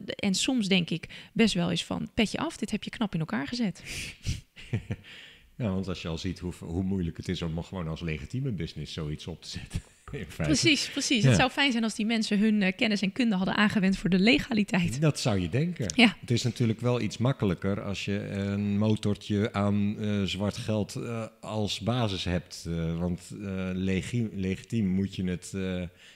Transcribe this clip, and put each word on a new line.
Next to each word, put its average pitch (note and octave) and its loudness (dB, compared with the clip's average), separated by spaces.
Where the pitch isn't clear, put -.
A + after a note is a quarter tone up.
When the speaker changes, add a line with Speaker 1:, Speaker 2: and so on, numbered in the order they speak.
Speaker 1:
en G3 0
soms A#3+ 2
denk F3 2
ik - -8
best A3 4
wel E3+ 2
eens E3 -2
van, - -6
"Petje - 0
af, - -4
dit - -6
heb G#3+ -4
je - -10
knap - -4
in E3+ -2
elkaar A3 -4
gezet." A#3 -4
Speaker 2:
<laughs> - -8
Ja, A#2 -2
want F#2 -2
als F2 -6
je F2+ -8
al E2 -4
ziet F2+ -6
hoe, F2 -6
hoe E2+ -4
moeilijk F#2 -2
het - -8
is F2 -4
om E2 -4
gewoon F2+ -6
als D#2+ -6
legitieme E2+ -4
business D#2+ -8
zoiets D2+ -6
op E2 -10
te - -14
zetten. - -8
<laughs> - -20
In C#3+ -8
feite. - -6
Speaker 1:
Precies, D4 2
precies. C4 0
Speaker 2:
Ja. - 8
Speaker 1:
Het B2 8
zou B3+ 4
fijn C#4 2
zijn A#3 0
als A3 -2
die G#3+ -2
mensen A3 0
hun, G#3+ 4
eh, F#3+ 2
kennis G#3+ 0
en G3 0
kunde A3+ 2
hadden F#3 0
aangewend F#3+ 4
voor - -2
de F#3 6
legaliteit. G3 2
Speaker 2:
Dat D3+ 4
zou G#2 2
je F2 0
denken. D3 0
Speaker 1:
Ja. A3+ 6
Speaker 2:
Het - -6
is A#2 2
natuurlijk A2+ 2
wel B2 2
iets G#2+ -4
makkelijker G#2 2
als G2 -6
je G2+ -2
een G2+ 0
motortje G#2+ 2
aan, G2+ 2
eh, G#2 2
zwart F#2+ 0
geld, G#2+ -2
eh, A#2 -6
als G#2 -2
basis G#2+ 0
hebt. - -4
Eh, E2 -2
want, F2 -4
eh, F#2+ -4
legi-, F#2+ 0
legitiem G2 -2
moet F#2+ 0
je G2 -2
het, F2+ -4
eh, F#2 -2